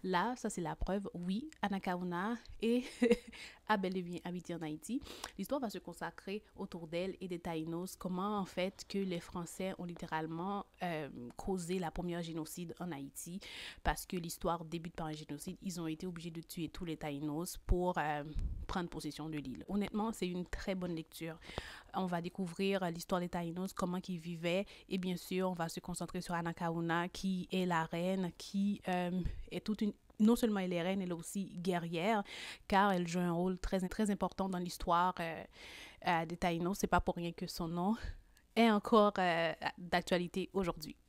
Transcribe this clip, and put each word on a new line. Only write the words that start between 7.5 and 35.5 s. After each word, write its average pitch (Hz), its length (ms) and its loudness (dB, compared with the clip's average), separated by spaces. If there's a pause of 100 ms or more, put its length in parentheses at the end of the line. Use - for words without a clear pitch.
Comment, 196 400 0
en 185 60 0
fait, 185 420 -2
que 196 120 -4
les 180 220 0
Français 185 580 -6
ont 180 60 -6
littéralement, 170 840 -4 (160)
euh, 156 260 -2 (300)
causé 185 400 -2
la 165 120 -2
première 175 300 -2
génocide 165 600 -6
en 180 120 -4
Haïti 143 480 -8 (420)
parce - 220 2
que 185 140 -4
l'histoire 170 480 -2
débute 165 280 -6
par 165 120 -4
un 156 60 -2
génocide. 151 500 -8
Ils 180 180 -4
ont 165 60 -2
été 160 200 -4
obligés 170 240 -6
de 160 120 -8
tuer 160 260 -6
tous - 160 -6
les 160 140 -4
Taïnos 151 580 -2 (100)
pour, 180 300 4
euh, 147 280 0 (420)
prendre 175 240 -2
possession 156 400 -6
de 151 80 -4
l'île. 135 300 -8
Honnêtement, 208 440 0
c'est 185 160 0
une 180 160 0
très - 300 -2
bonne 180 200 -2
lecture. 160 440 -6 (560)
On 185 100 2
va 175 160 2
découvrir 190 680 0
l'histoire 175 320 0
des 180 60 -2
Taïnos, 175 440 -2
comment 180 280 0
qu'ils 180 180 -6
vivaient. 170 480 0 (240)
Et 190 80 0
bien 180 180 0
sûr, 185 320 0
on 180 60 2
va 170 160 -2
se - 100 -6
concentrer 180 400 -4
sur 180 140 -2
Anacaona, 170 720 2
qui 185 420 -2
est 185 140 2
la 165 200 4
reine, 180 520 0
qui, 202 520 0
euh, 180 340 0 (280)
est - 140 -4
toute 214 160 -2
une, 208 140 2 (260)
non 226 160 10
seulement 208 240 4
elle 185 140 0
est 170 80 2
reine, 190 180 2
elle 180 100 -2
est - 20 0
aussi 175 320 -4 (120)
guerrière, 175 640 2 (460)
car 202 240 8
elle 175 160 4
joue 175 120 2
un 175 120 4
rôle 180 240 2
très, - 320 0
très 208 220 2
important 190 400 0
dans 180 80 0
l'histoire, 180 600 4
euh, 165 220 -2 (640)